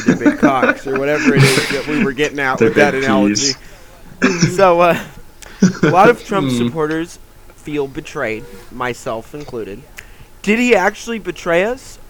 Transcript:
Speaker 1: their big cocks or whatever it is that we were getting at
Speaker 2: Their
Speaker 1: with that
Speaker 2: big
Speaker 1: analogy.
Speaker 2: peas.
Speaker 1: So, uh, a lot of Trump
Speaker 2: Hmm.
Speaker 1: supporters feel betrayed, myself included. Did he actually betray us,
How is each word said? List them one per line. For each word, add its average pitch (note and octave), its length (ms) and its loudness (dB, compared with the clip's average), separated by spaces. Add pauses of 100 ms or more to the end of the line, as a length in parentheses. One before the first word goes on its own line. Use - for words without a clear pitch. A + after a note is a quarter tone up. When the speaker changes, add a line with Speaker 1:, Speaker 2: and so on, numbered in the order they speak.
Speaker 1:
their - 160 2
big - 220 0
cocks C3 480 2
or C3+ 120 -4
whatever D3+ 360 0
it D3 80 6
is C3+ 260 2
that C3+ 180 -4
we D3+ 160 -2
were C3+ 100 0
getting C#3 260 -2
at C3 200 0
Speaker 2:
Their A2+ 100 4
Speaker 1:
with - 80 0
that D3 140 4
Speaker 2:
big C3+ 120 -2
Speaker 1:
analogy. A#2 500 2 (680)
Speaker 2:
peas. F3+ 340 2
Speaker 1:
So, F3+ 260 6
uh, E3+ 200 2 (840)
a D#3 60 4
lot F#3 200 6
of A#3 140 0
Trump F#3+ 280 -2
Speaker 2:
Hmm. B2 60 0
Speaker 1:
supporters D#3 640 -2 (360)
feel D3 320 -6
betrayed, B2+ 560 -8 (280)
myself A#2+ 640 -8
included. A#2 460 -12 (640)
Did G#3+ 160 0
he B3 160 2
actually G#3 440 -2
betray E3+ 440 -2
us, B3 360 -8 (100)